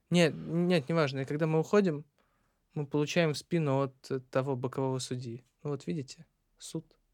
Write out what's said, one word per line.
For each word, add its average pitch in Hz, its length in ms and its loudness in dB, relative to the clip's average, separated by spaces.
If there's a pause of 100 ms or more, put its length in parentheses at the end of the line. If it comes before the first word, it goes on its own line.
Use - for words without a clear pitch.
Нет, 170 260 6
нет, 165 540 0
неважно. 151 320 2
И 135 40 -4
когда 147 220 -2
мы 156 120 2
уходим, 160 460 2 (680)
мы 151 140 -4
получаем 151 460 2
в 135 40 -6
спину 143 440 0
от, - 300 -6
э, 135 80 -2 (120)
того 135 240 0
бокового 131 440 -2
судьи: 123 440 -8 (200)
"Ну 147 80 -4
вот 139 160 -8
видите, 165 380 -8 (320)
суд - 280 -10 (280)